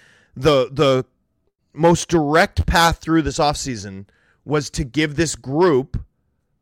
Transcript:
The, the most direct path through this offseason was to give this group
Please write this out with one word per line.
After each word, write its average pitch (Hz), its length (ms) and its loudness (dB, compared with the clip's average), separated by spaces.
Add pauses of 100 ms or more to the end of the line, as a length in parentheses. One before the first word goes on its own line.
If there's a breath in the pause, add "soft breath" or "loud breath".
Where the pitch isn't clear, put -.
(360 soft breath)
The, 131 360 2
the 135 320 2 (720)
most 165 340 2
direct 160 580 0
path 170 320 2
through 160 240 0
this 139 160 -6
offseason 107 680 -6 (380)
was 139 260 -4
to - 140 -6
give 147 320 -4
this 160 180 -2
group 143 680 0 (600)